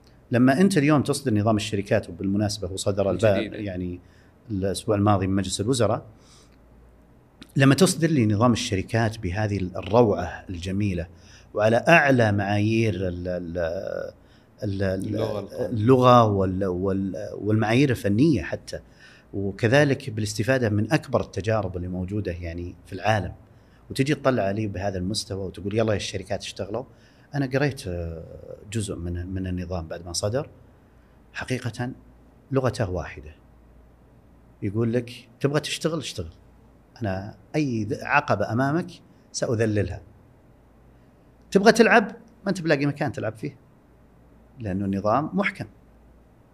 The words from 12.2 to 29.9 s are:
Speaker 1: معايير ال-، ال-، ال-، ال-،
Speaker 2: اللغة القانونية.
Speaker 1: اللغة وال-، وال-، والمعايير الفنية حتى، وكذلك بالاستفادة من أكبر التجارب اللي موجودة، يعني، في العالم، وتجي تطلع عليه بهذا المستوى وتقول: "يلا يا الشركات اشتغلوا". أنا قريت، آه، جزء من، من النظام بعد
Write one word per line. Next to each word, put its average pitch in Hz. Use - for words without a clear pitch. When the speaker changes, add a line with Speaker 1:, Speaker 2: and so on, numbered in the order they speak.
Speaker 1:
معايير 104
ال-، 90
ال-، 87
ال-، 98
ال-، 95
Speaker 2:
اللغة 107
القانونية. 98
Speaker 1:
اللغة 123
وال-، 95
وال-، 95
والمعايير 107
الفنية 107
حتى، -
وكذلك 117
بالاستفادة 107
من 104
أكبر 139
التجارب 98
اللي 90
موجودة، 92
يعني، 87
في -
العالم، 95
وتجي 139
تطلع 135
عليه 104
بهذا 98
المستوى 95
وتقول: 98
"يلا 110
يا 98
الشركات 92
اشتغلوا". 107
أنا 139
قريت، 131
آه، 85
جزء 107
من، 87
من 95
النظام 90
بعد 85